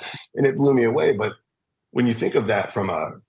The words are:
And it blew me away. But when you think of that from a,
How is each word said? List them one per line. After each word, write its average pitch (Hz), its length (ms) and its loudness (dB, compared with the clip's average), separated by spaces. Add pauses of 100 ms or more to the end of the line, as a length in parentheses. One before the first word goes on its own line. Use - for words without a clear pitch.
(360)
And 135 100 2
it 135 100 2
blew 139 180 4
me 120 120 4
away. 120 300 2
But 104 180 -4 (580)
when 123 160 0
you 113 60 2
think 110 220 -2
of 110 120 0
that 101 260 -2
from 95 160 -2
a, 80 220 -4 (180)